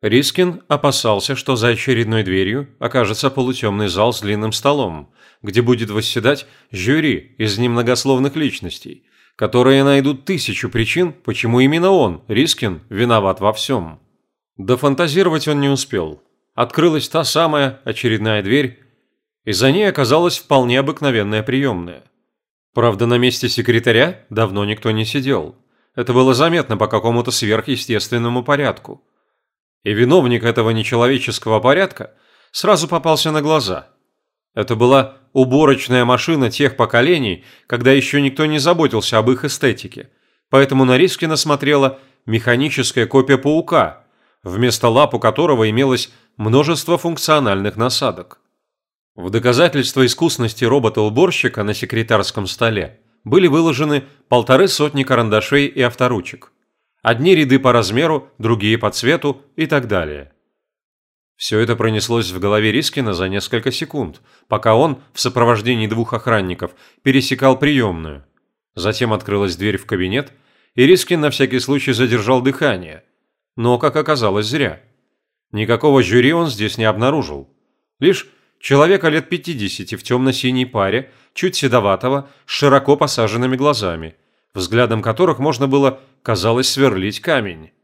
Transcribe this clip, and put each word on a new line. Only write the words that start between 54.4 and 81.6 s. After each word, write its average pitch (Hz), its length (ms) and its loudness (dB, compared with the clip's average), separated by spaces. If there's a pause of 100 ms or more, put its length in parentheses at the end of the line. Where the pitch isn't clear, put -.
сотни 147 360 -2
карандашей 120 600 0
и 139 140 -6
авторучек. 123 720 -4 (500)
Одни 123 320 4
ряды 135 240 4
по 127 140 4
размеру, 123 560 0 (100)
другие 110 380 0
по 107 140 -2
цвету 143 520 -2 (140)
и 156 100 -2
так 143 220 -2
далее. 76 440 -6 (1040)
Всё - 220 -4
это 113 160 0
пронеслось 110 560 -2
в 90 80 -8
голове 104 340 0
Рискина 123 420 -2
за 92 160 -2
несколько 107 420 -4
секунд, 123 480 -8 (280)
пока 110 260 2
он 139 280 2 (120)
в - 60 -10
сопровождении 120 640 0
двух 113 260 -4
охранников 101 600 -4 (300)
пересекал 131 560 2
приёмную. 90 680 -2 (480)
Затем 110 400 -2
открылась 101 420 -2
дверь 98 220 -4
в - 80 -12
кабинет, 95 460 -4 (420)
и 127 120 4
Рискин 175 360 2
на 151 80 0
всякий 131 280 -2
случай 135 340 -2
задержал 120 500 0
дыхание. 98 600 -4 (540)
Но, 123 220 2
как 156 180 0
оказалось, 113 500 -2
зря. 117 360 -4 (720)
Никакого 117 500 2
жюри 123 320 4
он 170 140 0
здесь 107 280 -6
не 113 80 -2
обнаружил. 107 640 -2 (500)
Лишь 180 300 0 (320)
человека 165 480 4
лет 160 220 -2
пятидесяти 120 640 -6
в - 80 -12
тёмно-синей 127 640 0
паре, 107 440 -2 (220)
чуть 185 240 -4
седоватого, 131 720 0 (160)